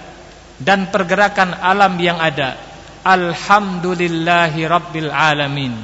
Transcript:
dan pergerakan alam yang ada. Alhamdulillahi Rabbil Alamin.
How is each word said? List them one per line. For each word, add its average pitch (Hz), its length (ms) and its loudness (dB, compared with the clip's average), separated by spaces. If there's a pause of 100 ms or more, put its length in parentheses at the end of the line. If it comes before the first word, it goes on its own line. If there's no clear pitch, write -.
(640)
dan 190 240 2
pergerakan 190 720 0
alam 190 400 4
yang 170 240 0
ada. 143 320 -2 (480)
Alhamdulillahi 175 1600 0
Rabbil 160 480 -2
Alamin. 143 720 0